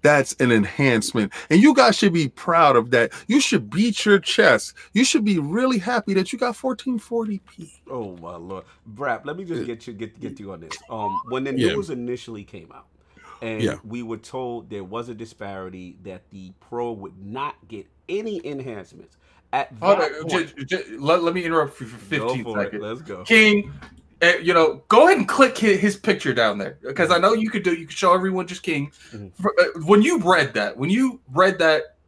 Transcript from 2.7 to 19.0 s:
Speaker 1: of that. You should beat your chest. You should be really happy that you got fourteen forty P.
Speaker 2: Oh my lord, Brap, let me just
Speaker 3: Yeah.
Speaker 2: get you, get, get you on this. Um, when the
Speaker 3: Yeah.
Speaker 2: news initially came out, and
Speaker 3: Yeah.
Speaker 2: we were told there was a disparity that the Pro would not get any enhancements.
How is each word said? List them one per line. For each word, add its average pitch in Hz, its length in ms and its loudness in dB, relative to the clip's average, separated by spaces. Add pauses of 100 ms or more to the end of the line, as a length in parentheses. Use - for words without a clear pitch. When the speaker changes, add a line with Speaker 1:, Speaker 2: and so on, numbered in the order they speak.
Speaker 1:
of 120 160 2
that. 117 220 2 (160)
You 254 100 6
should 135 320 0
beat 202 340 0
your 202 140 6
chest. - 540 2 (220)
You 202 100 4
should 226 200 0
be 202 140 2
really 220 400 -2
happy 208 360 -4
that 190 180 0
you 240 80 -8
got 247 160 -2
fourteen 254 420 -6
forty 214 420 -6 (140)
P. 160 160 -18 (180)
Speaker 2:
Oh 104 280 -10
my 85 180 -14
lord, 92 300 -12 (320)
Brap, 123 300 -4
let 151 100 -10
me 190 80 -12
just 165 160 -8
Speaker 3:
Yeah. 95 60 -8
Speaker 2:
get 117 200 -12
you, 123 60 -14
get, 107 260 -14
get 113 220 -14
you 98 120 -14
on 82 80 -16
this. 80 120 -16 (180)
Um, 113 260 -6 (120)
when 131 160 -6
the 135 120 -6
Speaker 3:
Yeah. - 180 0
Speaker 2:
news - 160 -6
initially 120 520 -10
came - 320 -20
out, 120 120 -20 (560)
and 113 200 -6
Speaker 3:
Yeah. 98 220 -2
Speaker 2:
we 117 180 -12
were 113 140 -10
told 120 540 -12
there 101 120 -12
was 113 260 -10
a 120 60 -12
disparity 95 880 -14
that 92 200 -14 (100)
the 95 260 -16
Pro 120 320 -6
would 95 340 -12
not 127 300 -10 (140)
get 104 180 -16 (220)
any 208 380 -6
enhancements. 127 720 -14 (360)